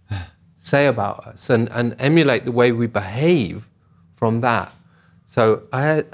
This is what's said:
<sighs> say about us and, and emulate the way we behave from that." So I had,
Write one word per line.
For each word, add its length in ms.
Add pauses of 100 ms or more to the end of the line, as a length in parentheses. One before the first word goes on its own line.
(100)
<sighs> 460
say 300
about 400
us 240
and, 200
and 280
emulate 460
the 80
way 200
we 140
behave 840 (440)
from 280
that." 320 (540)
So 460
I 100
had, 320